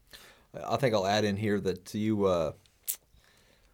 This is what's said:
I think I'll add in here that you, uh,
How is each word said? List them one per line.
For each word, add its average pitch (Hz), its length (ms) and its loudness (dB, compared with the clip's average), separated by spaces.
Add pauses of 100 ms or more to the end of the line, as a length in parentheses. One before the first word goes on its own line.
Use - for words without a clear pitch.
(680)
I 117 100 0
think 123 180 0
I'll 95 120 0
add 104 180 2
in 101 120 0
here 104 220 0
that 92 340 -4
you, 107 320 0
uh, 85 260 2 (1200)